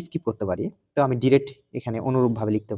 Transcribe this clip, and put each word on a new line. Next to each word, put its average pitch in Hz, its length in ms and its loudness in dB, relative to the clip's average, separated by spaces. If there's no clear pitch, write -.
স্কিপ - 240 -6
করতে 107 220 -4
পারি। 95 140 -2
তো - 120 0
আমি 131 160 0
ডাইরেক্ট 139 260 4
এখানে 113 200 -6
অনুরূপভাবে 117 480 0
লিখতে 104 220 -4